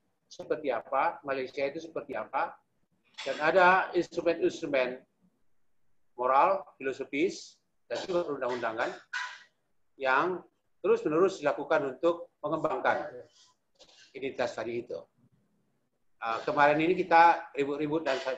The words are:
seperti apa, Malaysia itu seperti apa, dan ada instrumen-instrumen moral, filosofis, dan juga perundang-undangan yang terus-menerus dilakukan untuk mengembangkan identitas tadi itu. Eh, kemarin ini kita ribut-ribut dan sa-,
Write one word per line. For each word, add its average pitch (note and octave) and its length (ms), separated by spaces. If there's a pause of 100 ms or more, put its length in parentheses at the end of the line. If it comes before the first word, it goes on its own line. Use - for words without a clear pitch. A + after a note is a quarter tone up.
(280)
seperti D3+ 440
apa, C3+ 520
Malaysia C3+ 400
itu C#3+ 160
seperti D3 400
apa, C#3 320 (720)
dan C3+ 160
ada F3 560
instrumen-instrumen D#3+ 1040 (1200)
moral, D3 560
filosofis, C3+ 800 (320)
dan A#2+ 160
juga F3 240
perundang-undangan B2+ 640 (1040)
yang C#3+ 480 (400)
terus-menerus F#3 560
dilakukan C#3+ 560
untuk E3+ 320 (160)
mengembangkan D3 640 (1040)
identitas B2+ 400
tadi A#2 320
itu. - 160 (1200)
Eh, A2+ 240
kemarin D3 400
ini F3 100
kita E3+ 640
ribut-ribut D3 480
dan C3+ 160
sa-, C3 180